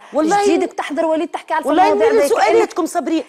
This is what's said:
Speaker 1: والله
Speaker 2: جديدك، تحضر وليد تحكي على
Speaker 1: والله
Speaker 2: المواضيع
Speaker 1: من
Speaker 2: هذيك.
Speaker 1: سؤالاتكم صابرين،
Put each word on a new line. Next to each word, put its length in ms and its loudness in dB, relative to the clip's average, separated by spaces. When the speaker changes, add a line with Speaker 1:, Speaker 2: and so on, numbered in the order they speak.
Speaker 1:
والله 320 0
Speaker 2:
جديدك، 280 0
تحضر 340 -4
وليد 220 -2
تحكي 260 -10
على 120 -4
Speaker 1:
والله 260 2
Speaker 2:
المواضيع 200 2
Speaker 1:
من 60 2
Speaker 2:
هذيك. 140 2
Speaker 1:
سؤالاتكم 540 0
صابرين، 420 -4